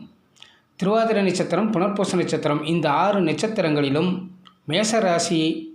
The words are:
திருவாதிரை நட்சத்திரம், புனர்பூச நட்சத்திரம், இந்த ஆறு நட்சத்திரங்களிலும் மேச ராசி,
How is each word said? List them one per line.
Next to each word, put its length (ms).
திருவாதிரை 420
நட்சத்திரம், 500
புனர்பூச 440
நட்சத்திரம், 480
இந்த 260
ஆறு 300
நட்சத்திரங்களிலும் 920
மேச 340
ராசி, 400